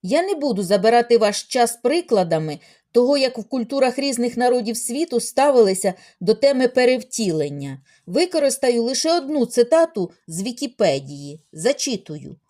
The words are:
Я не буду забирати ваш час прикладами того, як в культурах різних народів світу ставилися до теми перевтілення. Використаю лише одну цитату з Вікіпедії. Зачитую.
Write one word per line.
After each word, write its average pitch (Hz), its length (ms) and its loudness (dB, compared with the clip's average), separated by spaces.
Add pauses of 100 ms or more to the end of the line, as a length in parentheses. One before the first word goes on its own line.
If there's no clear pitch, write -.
Я 269 200 0
не 392 120 -2
буду 262 280 -2
забирати 226 560 4
ваш 208 240 0
час - 400 0
прикладами 175 760 0 (340)
того, 247 240 4
як 254 220 -2
в 208 60 -10
культурах 262 540 -2
різних 240 380 -2
народів 240 400 0
світу 240 440 -4
ставилися 220 760 2 (260)
до 202 140 0
теми 254 340 2
перевтілення. 156 1120 -2 (240)
Використаю 269 760 0
лише 269 340 0
одну 277 300 -2
цитату 247 640 2 (160)
з 170 160 -8
Вікіпедії. 147 960 -4 (120)
Зачитую. 165 840 -6 (140)